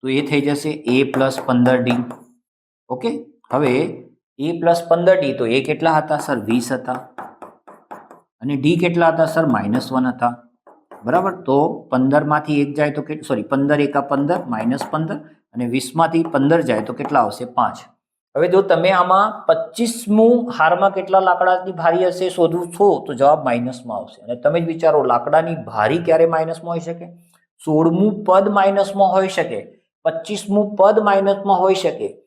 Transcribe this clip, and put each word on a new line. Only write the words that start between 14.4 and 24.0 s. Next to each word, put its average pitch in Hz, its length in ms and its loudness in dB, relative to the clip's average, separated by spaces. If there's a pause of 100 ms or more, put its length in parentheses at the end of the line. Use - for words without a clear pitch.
માઇનસ 120 360 -4 (100)
પંદર, 156 240 -4 (380)
અને 120 120 -6
વીસ 127 300 -4
માંથી 165 280 0
પંદર 156 380 2
જાય 120 200 -2
તો 113 120 -8
કેટલા 143 260 -2
આવશે? 110 260 -2
પાંચ. - 320 -2 (600)
હવે 170 100 0
જો 185 140 4
તમે 175 280 2
આમાં 190 580 2
પચીસમું 226 1080 2
હારમાં 175 360 2
કેટલા 190 260 2
લાકડાની 185 520 2
ભારી 170 360 0
હશે 180 180 -2
એ 175 40 -2
શોધવું 170 420 -2
છો 196 360 2
તો 147 60 -8
જવાબ 139 320 2
માઇનસમાં 120 520 -4
આવશે. - 240 -14